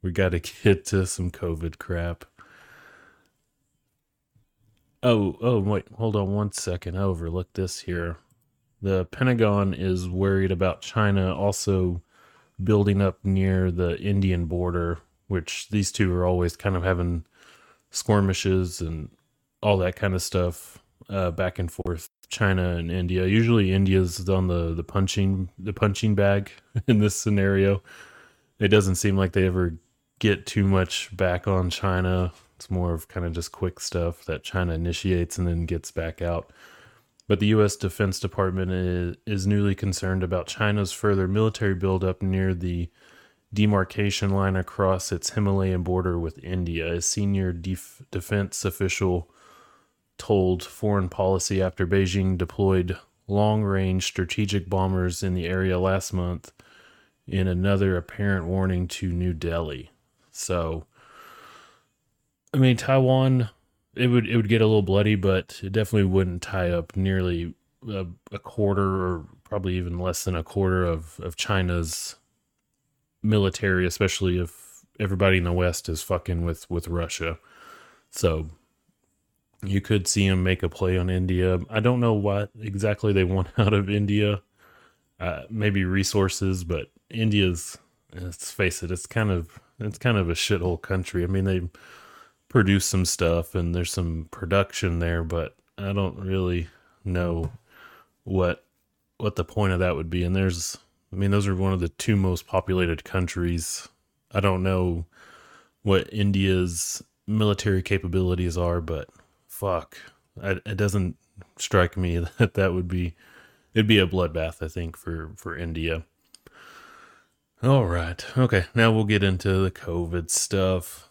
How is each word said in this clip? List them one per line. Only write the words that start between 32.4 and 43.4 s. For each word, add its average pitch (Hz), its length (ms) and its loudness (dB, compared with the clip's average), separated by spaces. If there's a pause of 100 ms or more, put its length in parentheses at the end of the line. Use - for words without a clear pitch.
It's - 140 -16
more 90 220 -2
of 80 160 -8
kind 87 180 -6
of 82 60 -4
just 82 200 -8
quick - 280 -6
stuff 85 440 -4
that 78 180 -8
China 90 300 -2
initiates 87 680 -2
and 87 80 0
then 85 200 -2
gets 85 240 -6
back 82 320 -8
out. 85 300 -6 (760)
But 104 120 2
the 104 60 2
U 107 180 6
S 101 120 0
Defense 95 440 -2
Department 95 520 -2
is, 90 440 -2 (100)
is 98 200 -2
newly 101 280 2
concerned 92 480 -2
about 90 240 -2
China's 104 460 -2
further 98 340 0
military 104 480 0
buildup 92 480 -2
near 95 300 0
the 87 380 -4 (640)